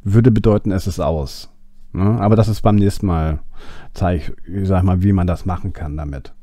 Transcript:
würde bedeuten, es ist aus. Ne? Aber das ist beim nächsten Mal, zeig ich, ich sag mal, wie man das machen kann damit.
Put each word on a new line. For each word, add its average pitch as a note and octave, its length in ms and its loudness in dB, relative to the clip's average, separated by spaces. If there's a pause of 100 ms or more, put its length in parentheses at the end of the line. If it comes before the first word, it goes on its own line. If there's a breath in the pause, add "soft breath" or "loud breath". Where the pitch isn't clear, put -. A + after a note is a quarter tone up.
würde A#2 280 4
bedeuten, G#2+ 400 2
es F#2 160 -2
ist F#2 140 -6
aus. D2+ 480 -4 (420)
Ne? G2+ 300 0
Aber G#2 160 4
das G#2 100 4
ist G#2+ 140 -2
beim G#2 160 4
nächsten G2+ 280 0
Mal, D#2+ 340 0 (540 loud breath)
zeig F2 400 -2 (120)
ich, F2 100 -10
ich G2 140 -2
sag F#2 140 2
mal, F#2 200 2
wie G2+ 80 4
man F2+ 160 2
das E2+ 180 -2
machen F#2 280 -4
kann D2+ 240 -8
damit. C#2+ 460 -10